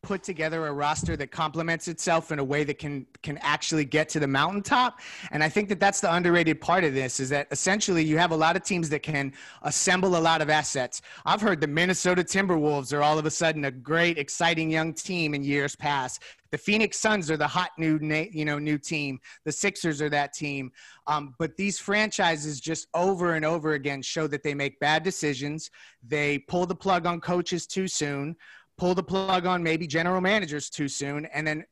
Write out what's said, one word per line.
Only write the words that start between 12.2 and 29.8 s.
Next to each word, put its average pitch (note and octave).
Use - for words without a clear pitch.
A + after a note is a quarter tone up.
Timberwolves D3+
are D3
all D3+
of D3+
a D3
sudden D#3+
a C#3
great, D#3+
exciting D#3+
young D#3+
team D#3+
in C#3
years C#3+
past. C#3+
The D3+
Phoenix G#3
Suns G3+
are D#3
the D3
hot F3+
new, D#3
na-, D#3
you D#3
know, D3
new D3
team. C#3+
The D#3
Sixers E3
are D3+
that C#3+
team. C#3
Um, D3
but D#3+
these G3
franchises E3+
just D#3
over F3
and D#3
over D#3
again C#3
show D#3
that C#3+
they D3
make C#3
bad D#3
decisions. D3
They D3
pull F3+
the F3+
plug F3
on F3
coaches F3+
too F#3+
soon, C#3+
pull F3+
the F3+
plug F#3+
on F3+
maybe D#3+